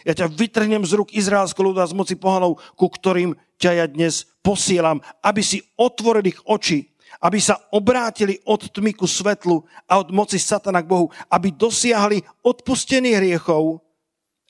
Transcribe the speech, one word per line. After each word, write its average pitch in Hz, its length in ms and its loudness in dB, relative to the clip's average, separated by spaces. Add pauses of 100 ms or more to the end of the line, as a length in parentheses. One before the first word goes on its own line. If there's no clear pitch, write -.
Ja 165 80 0
ťa 175 160 -2
vytrhnem 214 560 -2
z 185 160 0
rúk 202 160 -6
izraelského 196 560 0
ľudu 190 120 -2
a 175 40 0
z 160 80 -12
moci 190 240 -4
pohanov, 185 400 0 (160)
ku 180 160 2
ktorým 180 400 0 (280)
ťa 180 200 2
ja 165 80 0
dnes 151 400 -4 (160)
posielam, 175 560 0 (240)
aby 202 160 0
si 190 240 -4 (160)
otvoril 220 480 0
ich - 200 -2
oči, 185 440 -2 (320)
aby 180 160 2
sa 196 320 0
obrátili 214 720 0
od - 280 -2
tmy 208 200 -2
ku 185 160 -2
svetlu 175 560 0 (240)
a 190 160 4
od 156 80 -14
moci 202 240 0
satana 190 480 -2
k 165 80 -12
Bohu, 180 160 4 (240)
aby 175 240 0
dosiahli 208 640 0 (240)
odpustenie 247 720 0
hriechov 165 680 0 (680)